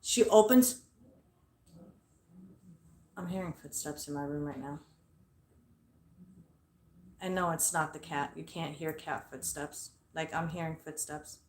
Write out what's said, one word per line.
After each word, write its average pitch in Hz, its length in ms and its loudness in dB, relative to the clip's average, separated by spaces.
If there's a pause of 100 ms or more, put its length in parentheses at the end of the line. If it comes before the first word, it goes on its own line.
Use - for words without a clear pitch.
she - 240 2
opens, 233 560 8 (2250)
I'm 180 120 -8
hearing 180 260 -4
footsteps - 540 -8
in 147 60 -8
my 143 100 -4
room 147 220 -4
right 139 140 -8
now. 143 200 -8 (2500)
And 185 140 -4
no, 180 160 2
it's 165 240 0
not 156 200 0
the 151 60 -12
cat. 143 360 -4
You 160 80 -10
can't 160 320 -8
hear 156 180 -4
cat - 380 -8
footsteps. - 600 -10 (220)
Like, 160 200 -4
I'm 165 160 -2
hearing 160 360 -6
footsteps. 151 640 -10